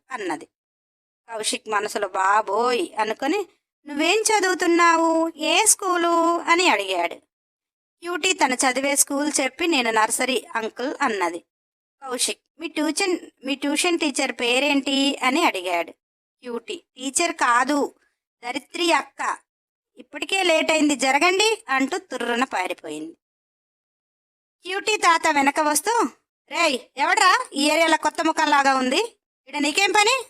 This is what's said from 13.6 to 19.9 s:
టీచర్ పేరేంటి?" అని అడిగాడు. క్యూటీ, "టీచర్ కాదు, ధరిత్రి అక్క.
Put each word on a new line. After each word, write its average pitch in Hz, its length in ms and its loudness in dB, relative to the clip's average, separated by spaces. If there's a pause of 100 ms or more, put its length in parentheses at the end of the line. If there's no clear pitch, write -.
టీచర్ 277 340 -2
పేరేంటి?" 277 920 0
అని 262 220 2
అడిగాడు. 180 460 -2 (500)
క్యూటీ, 240 420 -12 (140)
"టీచర్ 330 360 -2
కాదు, 262 640 2 (480)
ధరిత్రి 269 500 -4
అక్క. 277 460 -2 (580)